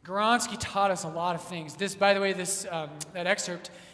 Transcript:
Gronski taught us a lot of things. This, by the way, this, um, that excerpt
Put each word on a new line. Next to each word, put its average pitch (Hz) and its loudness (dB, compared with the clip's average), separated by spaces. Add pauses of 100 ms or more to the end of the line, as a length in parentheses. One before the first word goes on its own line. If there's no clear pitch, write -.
Gronski 214 2
taught 196 2
us 180 0
a 165 -4
lot 170 0
of - -8
things. 156 -10
This, 196 -2
by 202 6
the 196 2
way, 196 2
this, 180 -2
um, 156 -4 (220)
that 175 -4
excerpt 180 -2 (240)